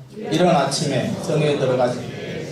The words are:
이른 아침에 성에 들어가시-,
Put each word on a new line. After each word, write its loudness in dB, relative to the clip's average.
이른 2
아침에 2
성에 2
들어가시-, 2